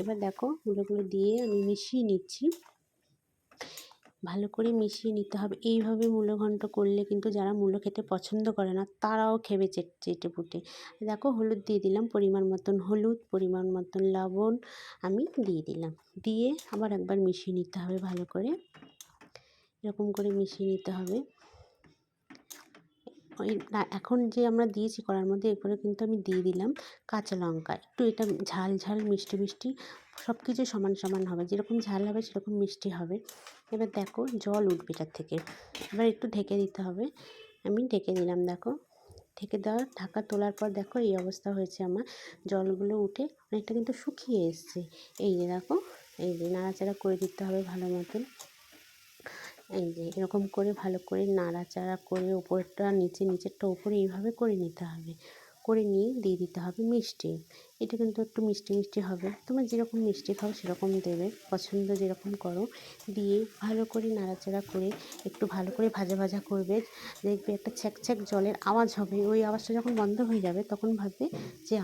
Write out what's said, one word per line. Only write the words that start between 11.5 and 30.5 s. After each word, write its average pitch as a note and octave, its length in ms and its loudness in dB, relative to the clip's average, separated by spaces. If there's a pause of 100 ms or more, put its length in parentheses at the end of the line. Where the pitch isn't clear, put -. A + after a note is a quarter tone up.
দিয়ে G#3 180 2
দিলাম, G3 200 4 (100)
পরিমাণ G3 280 4 (100)
মতন G3 240 2 (100)
হলুদ, G#3+ 320 4 (120)
পরিমাণ F#3 360 2 (100)
মতন F#3 260 -2 (120)
লবণ F#3+ 400 2 (520)
আমি F#3+ 160 2 (240)
দিয়ে E3 220 0
দিলাম। D#3+ 240 -4 (300)
দিয়ে A3 260 2 (260)
আবার G#3 180 -2
একবার F#3+ 340 0
মিশিয়ে F#3 300 0
নিতে F3+ 220 -4
হবে F3+ 180 -2 (120)
ভালো F3+ 240 -4
করে, G3+ 180 0 (1300)
এরকম G#3 220 -2 (100)
করে G3+ 220 0
মিশিয়ে G3 300 0
নিতে F#3+ 300 -2
হবে। F#3 180 -2 (2250)
ওই G3+ 100 0 (240)
না, G#3 60 4 (180)
এখন B3 200 2 (120)
যে A#3+ 100 0 (100)
আমরা A#3 240 6
দিয়েছি G#3+ 320 -2
কড়ার F#3+ 240 2
মধ্যে, G3+ 220 0
এরপরে G3+ 300 0
কিন্তু G#3 220 -2
আমি A3 120 2 (100)
দিয়ে F#3 220 2
দিলাম F#3 220 2 (400)
কাঁচা G#3+ 320 -2
লঙ্কা। D#3+ 380 -2
একটু - 300 -4
এটা A3 140 0 (260)
ঝাল G3 200 0 (120)
ঝাল, G#3 160 -2 (120)
মিষ্টি G3 320 0
মিষ্টি, G3+ 260 -2 (560)
সব A#3 120 0 (100)
কিছু B3+ 160 2 (100)